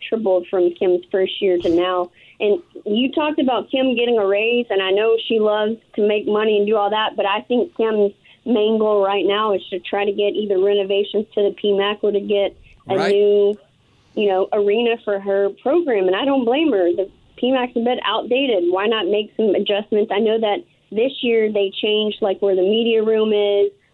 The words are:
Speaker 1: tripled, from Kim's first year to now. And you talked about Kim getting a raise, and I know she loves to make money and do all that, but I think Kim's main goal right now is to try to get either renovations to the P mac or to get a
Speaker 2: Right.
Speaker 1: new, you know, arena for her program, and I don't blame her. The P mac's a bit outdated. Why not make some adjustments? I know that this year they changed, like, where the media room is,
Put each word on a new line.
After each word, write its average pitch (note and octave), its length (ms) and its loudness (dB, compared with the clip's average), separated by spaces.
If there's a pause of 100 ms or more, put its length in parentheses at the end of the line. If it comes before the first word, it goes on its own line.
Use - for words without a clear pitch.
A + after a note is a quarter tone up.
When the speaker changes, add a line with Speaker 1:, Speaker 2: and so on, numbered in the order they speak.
Speaker 1:
tripled, F#3+ 400 0
from F3+ 220 2
Kim's F3+ 380 0
first F#3+ 320 -2
year F#3 180 2
to F3+ 100 -2
now. F3+ 420 0 (300)
And G3+ 200 0 (240)
you A3+ 280 0
talked D#4 260 -2
about B3 320 -2
Kim C4 240 0
getting A#3+ 220 0
a G#3 100 0
raise, A3+ 420 0
and G3 120 0
I F#3+ 100 -2
know A3 260 2 (100)
she A3+ 120 0
loves G#3+ 380 0 (180)
to G#3 100 0
make G#3 220 0
money G#3+ 300 0
and G#3 100 0
do A3 80 0
all G3+ 140 0
that, G#3+ 260 -2
but G3 100 -2
I G3 160 -2
think B3 360 -2
Kim's G#3+ 340 0 (340)
main A3 340 2
goal G#3+ 220 2
right G3 240 0
now G#3 280 0
is F#3 160 -2
to F#3+ 100 -8
try G3 240 -4
to G#3 80 0
get G#3 220 -2
either G3+ 260 -2
renovations G3+ 680 0 (100)
to G#3 80 0
the G3 120 0
P G#3 160 -2
mac G3+ 320 0
or G#3 80 2
to G3+ 80 -2
get G3+ 340 -2 (360)
a F#3+ 80 -2
Speaker 2:
Right. F#3+ 160 0
Speaker 1:
new, G#3 440 4 (580)
you G#3+ 120 0
know, F#3+ 240 0
arena A3 540 0
for G3+ 160 -2
her G3 280 0 (120)
program, B3+ 460 0
and F#3 100 2
I A#3+ 80 -4
don't C#4 180 2
blame C4+ 300 2
her. F3+ 180 2
The F#3+ 180 -2 (280)
P B3 140 0
mac's B3 260 -2
a - 20 0
bit A#3+ 240 -2
outdated. A3 680 0
Why F#3+ 180 0
not A3 200 -2
make G#3 300 -2
some G#3+ 180 2
adjustments? G#3 580 -2
I G3 60 0
know A3 180 0
that G#3 280 -2 (260)
this A#3 220 0 (100)
year A3+ 260 2
they G3+ 220 -2 (100)
changed, G#3+ 400 -2
like, F#3+ 200 -2
where G3 160 2
the F#3 40 0
media A3 420 2
room A3 280 2
is, G3+ 400 2 (220)